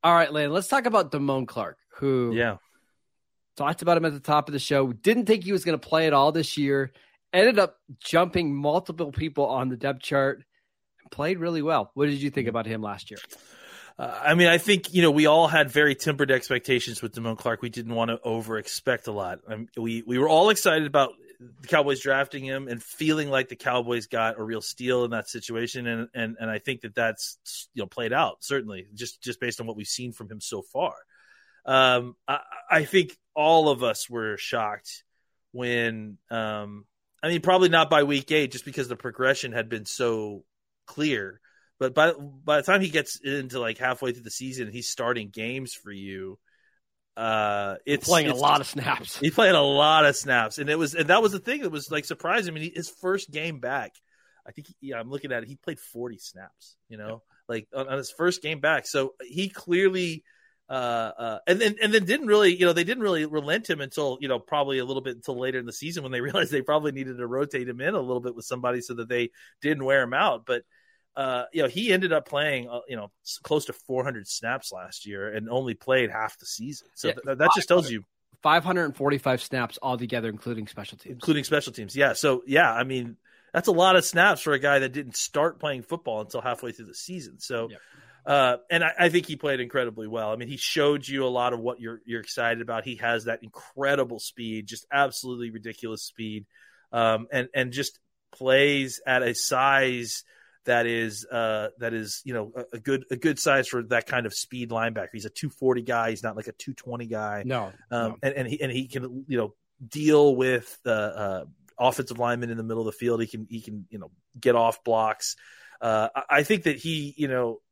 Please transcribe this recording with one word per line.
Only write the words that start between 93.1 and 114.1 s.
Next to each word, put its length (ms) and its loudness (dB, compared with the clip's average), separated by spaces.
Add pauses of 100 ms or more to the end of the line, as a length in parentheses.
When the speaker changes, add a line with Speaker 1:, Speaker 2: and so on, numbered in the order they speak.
Speaker 2:
that 160 -4
incredible 760 -2
speed, 480 -8
just 240 -16
absolutely 600 -2
ridiculous 520 -10
speed, 440 -12 (440)
um, 400 2
and, 240 -2
and 160 0
just 280 -6 (320)
plays 760 2
at 160 2
a 120 0
size 920 0 (400)
that 220 2
is, 400 -2
uh, 520 -2
that 140 -4
is, 320 -6
you 80 -8
know, 220 -6
a, 220 -12
a 20 -12
good, 320 -2
a 60 -4
good 200 0
size 300 2
for 160 -4
that 240 -2
kind 200 -4
of 60 -6
speed 380 -10
linebacker. 420 -4
He's 120 -14
a 40 -10
two 220 -8
forty 320 0
guy. 280 0
He's 120 -8
not, 140 -6
like, 100 -10
a 60 -12
two 200 -12
twenty 340 -10
guy. 380 -6
Speaker 1:
No, 280 -4 (180)
Speaker 2:
Um, 200 -2
Speaker 1:
no. 120 -12
Speaker 2:
and, 120 -2
and 140 -4
he, 140 -6
and 80 -4
he 160 -4
can, 400 -10
you 120 -2
know, 180 -4 (280)
deal 520 6
with 480 0
the, 100 2
uh, 500 -4 (320)
offensive 440 0
lineman 300 -2
in 80 -6
the 40 -8
middle 200 -4
of 40 -2
the 100 -6
field. 240 0
He 60 0
can, 240 -12
he 100 -10
can, 300 -14
you 80 -16
know, 140 -16 (260)